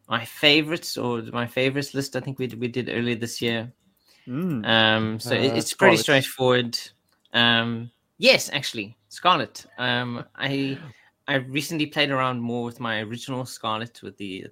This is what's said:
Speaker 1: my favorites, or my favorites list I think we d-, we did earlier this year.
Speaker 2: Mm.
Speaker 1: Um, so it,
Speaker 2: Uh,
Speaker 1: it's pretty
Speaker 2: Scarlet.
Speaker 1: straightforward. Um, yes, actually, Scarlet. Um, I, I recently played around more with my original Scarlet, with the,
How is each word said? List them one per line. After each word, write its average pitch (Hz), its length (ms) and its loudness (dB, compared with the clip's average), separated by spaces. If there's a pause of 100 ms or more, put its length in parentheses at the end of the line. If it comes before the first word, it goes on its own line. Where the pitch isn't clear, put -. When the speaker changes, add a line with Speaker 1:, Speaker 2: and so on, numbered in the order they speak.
Speaker 1:
my 117 160 -2
favorites, 151 720 2
or 117 240 -2
my 117 240 -4
favorites 135 480 -2
list 139 220 -4
I 127 40 -4
think 135 200 -8
we 127 80 -2
d-, 113 80 -10
we 120 120 -4
did 117 220 -4
earlier 120 260 -2
this 117 280 -6
year. 117 280 -2 (560)
Speaker 2:
Mm. 135 380 -4
Speaker 1:
Um, 110 540 4
so 123 160 -2
it, 123 180 2
Speaker 2:
Uh, - 20 -2
Speaker 1:
it's - 200 -2
pretty 190 220 8
Speaker 2:
Scarlet. 110 60 0
Speaker 1:
straightforward. 123 760 2 (540)
Um, 117 580 2 (260)
yes, 220 340 4
actually, 117 460 -6 (120)
Scarlet. - 580 0 (100)
Um, 123 480 -2 (100)
I, 135 440 -4 (480)
I 139 80 0
recently 143 500 -2
played 147 240 0
around 131 320 0
more 120 220 -2
with 117 160 -8
my 113 220 -2
original 120 440 -6
Scarlet, 113 560 -4
with 98 160 -14
the, 95 340 -10